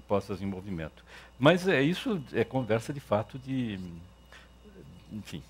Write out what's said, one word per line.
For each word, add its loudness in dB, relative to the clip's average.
postas 0
em -2
movimento. -6
Mas 6
é, 6
isso 2
é 4
conversa, 0
de -6
fato, 0
de, -4
enfim, -10